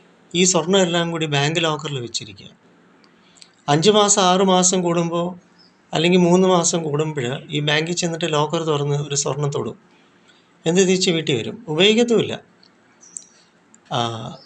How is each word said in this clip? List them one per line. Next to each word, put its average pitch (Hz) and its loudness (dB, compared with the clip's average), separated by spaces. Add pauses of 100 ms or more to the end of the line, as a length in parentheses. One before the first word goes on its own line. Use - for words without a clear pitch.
(340)
ഈ 175 2
സ്വർണ്ണം 180 2
എല്ലാം 170 0
കൂടി 160 -4
ബാങ്ക് 151 0
ലോക്കറിൽ 147 -4
വെച്ചിരിക്കുക. 107 -14 (1200)
അഞ്ച് 156 4
മാസം, 208 4
ആറ് 185 4
മാസം 185 4
കൂടുമ്പോ 170 -2 (680)
അല്ലെങ്കിൽ 175 2
മൂന്ന് 180 4
മാസം 175 2
കൂടുമ്പഴ് 147 -4 (180)
ഈ 151 -4
ബാങ്കിൽ 156 -2
ചെന്നിട്ട് 165 -4
ലോക്കർ 151 0
തുറന്ന് 143 -2
ഒരു 147 -6
സ്വർണം 143 -4
തൊടും. 120 -6 (920)
എന്നിട്ട് 180 2
തിരിച്ച് 185 0
വീട്ടിൽ 160 -2
വരും, 110 -6 (120)
ഉപയോഗിക്കത്തുമില്ല. 208 2 (1600)
ആ, 139 -2 (480)